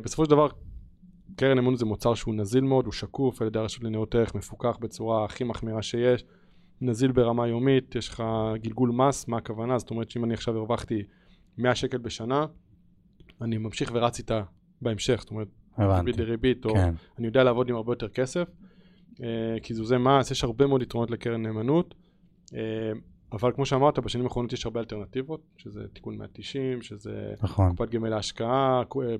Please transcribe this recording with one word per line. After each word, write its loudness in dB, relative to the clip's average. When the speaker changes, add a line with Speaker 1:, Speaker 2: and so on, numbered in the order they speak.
Speaker 1:
בסופו 0
של 6
דבר, 6
קרן 6
אמון 4
זה 0
מוצר 2
שהוא -4
נזיל 2
מאוד, 4
הוא -6
שקוף -2
על 0
ידי -2
הרשות -6
לניירות -2
ערך, 4
מפוקח -4
בצורה -2
הכי -6
מחמירה -4
שיש, 2
נזיל 2
ברמה 4
יומית, 2
יש -6
לך -8
גלגול 2
מס, 2
מה -2
הכוונה? -2
זאת -12
אומרת -4
שאם -4
אני 0
עכשיו -2
הרווחתי -2
מאה 2
שקל -2
בשנה, -2
אני -2
ממשיך -4
ורץ 2
איתה -2
בהמשך, 0
זאת -18
אומרת, -6
Speaker 2:
הבנתי. 4
Speaker 1:
ריבית 0
דריבית, 0
או 2
Speaker 2:
כן. 4
Speaker 1:
אני -2
יודע 6
לעבוד 4
עם 0
הרבה -4
יותר -4
כסף, -2
אה, -6
קיזוזי 0
מס, 4
יש -4
הרבה 2
מאוד 4
יתרונות -4
לקרן -4
נאמנות, 0
אה, -6
אבל 0
כמו -2
שאמרת, 2
בשנים -2
האחרונות -4
יש -6
הרבה -6
אלטרנטיבות, -8
שזה -16
תיקון -12
מאה -12
תשעים, -6
שזה -10
Speaker 2:
נכון. 2
Speaker 1:
קופת -4
גמל -2
להשקעה, 0
קו-, -6
אה, -2